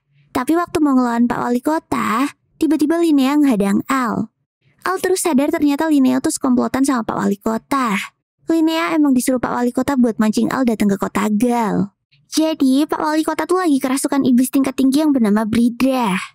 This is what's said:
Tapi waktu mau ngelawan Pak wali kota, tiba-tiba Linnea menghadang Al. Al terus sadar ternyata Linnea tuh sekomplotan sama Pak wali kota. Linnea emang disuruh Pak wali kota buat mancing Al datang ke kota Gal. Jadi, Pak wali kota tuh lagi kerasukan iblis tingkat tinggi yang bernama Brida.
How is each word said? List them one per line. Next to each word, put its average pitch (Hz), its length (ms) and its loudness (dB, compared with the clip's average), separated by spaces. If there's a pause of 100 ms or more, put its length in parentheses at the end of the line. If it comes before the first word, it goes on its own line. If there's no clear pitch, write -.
(360)
Tapi 262 180 -2
waktu 339 240 -2
mau 294 160 2
ngelawan 240 320 2
Pak 240 160 -2
wali 240 220 -2
kota, 262 680 -2 (300)
tiba-tiba 311 400 2
Linnea 285 320 2
menghadang 214 560 2
Al. 220 400 -4 (560)
Al 370 160 -2
terus 370 240 -2
sadar 302 240 2
ternyata 302 400 0
Linnea 262 320 2
tuh 320 100 -2
sekomplotan 247 540 -2
sama 262 160 -2
Pak - 160 -6
wali 202 240 -2
kota. 226 560 -4 (500)
Linnea 330 480 0
emang 294 160 2
disuruh 254 320 0
Pak 247 80 -4
wali 247 240 -2
kota 269 240 -2
buat 233 200 2
mancing 220 320 0
Al 262 120 -2
datang 214 240 0
ke 196 120 0
kota 196 280 -2
Gal. 214 640 0 (360)
Jadi, 294 600 2
Pak - 120 -4
wali 311 240 0
kota 311 240 -4
tuh 359 120 2
lagi 311 200 2
kerasukan 269 480 -2
iblis 254 240 2
tingkat 269 240 0
tinggi 269 240 2
yang 311 160 2
bernama 220 320 2
Brida. 240 680 0 (200)